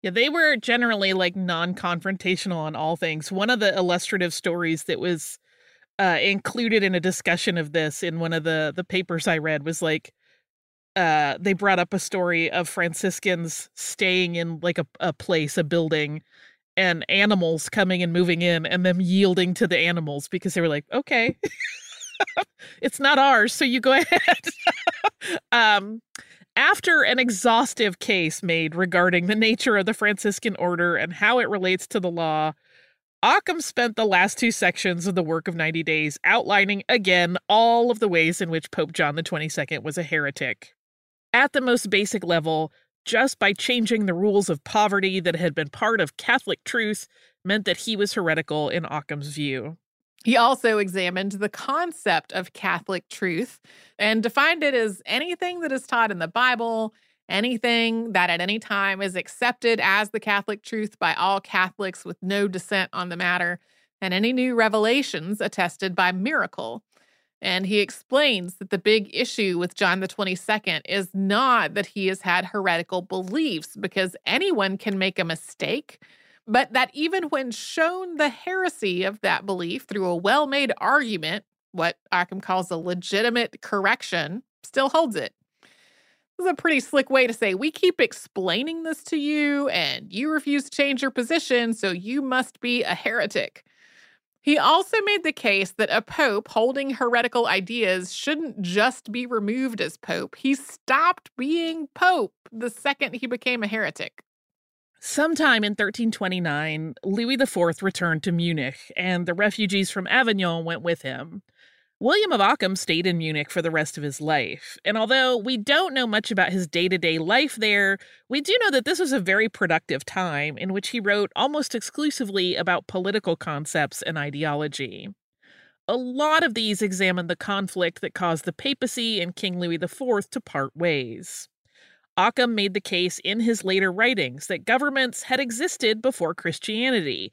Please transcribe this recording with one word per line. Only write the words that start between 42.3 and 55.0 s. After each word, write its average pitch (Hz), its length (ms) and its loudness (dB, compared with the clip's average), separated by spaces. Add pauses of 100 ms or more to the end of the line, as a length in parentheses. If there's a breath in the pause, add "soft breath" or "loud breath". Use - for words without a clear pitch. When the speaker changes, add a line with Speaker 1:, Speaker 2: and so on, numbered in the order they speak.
Speaker 1:
just 240 340 2
by 202 140 4
changing 226 520 0
the 185 80 0
rules 196 360 2
of 151 160 -2
poverty 190 560 2
that 165 160 0
had 165 180 0
been 156 140 -4
part 226 320 0
of 151 160 -2
Catholic - 480 0
truth 214 420 -2 (380 soft breath)
meant 202 180 0
that 185 140 0
he 220 180 -4
was 202 160 0
heretical 156 560 0
in 165 160 -2
Occam's 147 460 -8
view. 143 480 -6 (480)
Speaker 2:
He 233 100 4
also 233 420 4
examined 190 540 -2
the 202 160 -4
concept 269 840 -2
of 185 180 -6
Catholic 180 560 -4
truth 185 540 -4 (360 soft breath)
and 220 240 2
defined 294 400 2
it 285 120 2
as 220 320 0